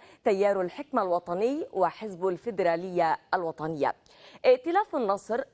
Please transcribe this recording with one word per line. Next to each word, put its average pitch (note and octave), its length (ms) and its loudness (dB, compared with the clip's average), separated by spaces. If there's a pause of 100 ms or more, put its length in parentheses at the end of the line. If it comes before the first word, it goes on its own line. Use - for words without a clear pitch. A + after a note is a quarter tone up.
(240)
تيار G3+ 360 2
الحكمة G#3 420 -4
الوطني، F#3 680 -2
وحزب F#3 560 -2
الفيدرالية F3 880 0 (160)
الوطنية. D#3 600 -2 (500)
ائتلاف G4+ 520 2
النصر G#3 440 -2 (140)